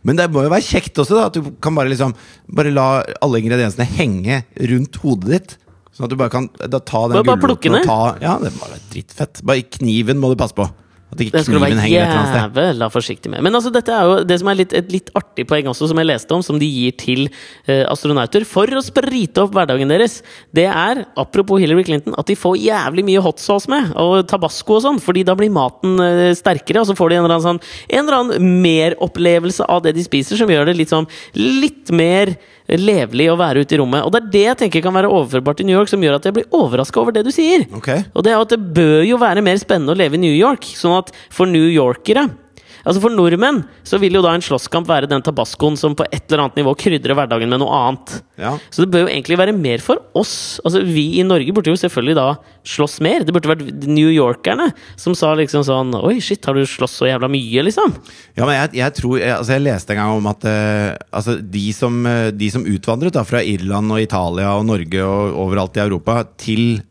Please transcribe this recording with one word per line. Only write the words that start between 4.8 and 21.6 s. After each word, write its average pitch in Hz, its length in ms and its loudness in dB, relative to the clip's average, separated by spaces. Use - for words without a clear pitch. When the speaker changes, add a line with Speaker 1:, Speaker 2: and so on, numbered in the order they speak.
Speaker 1:
hodet 107 320 -2
ditt. - 220 -6
Sånn 127 140 -8
at 123 80 -4
du - 20 -6
bare 123 160 0
kan, 127 240 -2
da, 127 240 -4
ta 113 280 -4
den 147 100 2
Speaker 2:
Bare, 220 160 4
bare 196 80 0
Speaker 1:
gulroten - 20 2
Speaker 2:
plukke 220 280 0
Speaker 1:
og 190 40 4
Speaker 2:
ned? 359 120 2
Speaker 1:
ta, 110 120 2
ja, 170 160 0
det - 160 -4
må - 80 -12
være - 240 -16
drittfett. - 560 -10
Bare 131 200 0
kniven 117 440 0
må 131 120 2
du 117 80 0
passe 120 160 -2
på. 98 120 -2
At - 160 -8
ikke 113 140 -2
Speaker 2:
Det - 80 2
skal 117 100 0
du 92 60 4
være 95 100 2
Speaker 1:
kniven 110 80 2
henger 165 220 4
et - 20 2
eller - 140 0
annet 117 340 0
sted. 135 160 0
Speaker 2:
jævla 117 240 -2
forsiktig - 400 -6
med. - 80 -8
Men 185 160 2
altså, 240 160 0
dette 233 240 0
er 202 80 2
jo 185 120 4
det 180 140 2
som 196 80 0
er 196 80 0
litt, 185 180 0
et 175 160 -2
litt 185 140 -4
artig 123 320 -6
poeng 147 220 0
også, 151 180 -4
som 160 80 0
jeg 165 80 0
leste 151 320 -2
om, 180 80 -2
som 151 160 -2
de 147 80 0
gir 123 320 -2
til, 127 220 -2
eh, 135 260 2
astronauter 147 560 0
for - 240 0
å 262 160 -2
sprite 254 560 -2
opp 202 160 0
hverdagen 139 320 0
deres. 208 300 2
Det 165 160 4
er, 202 320 0
apropos 196 480 0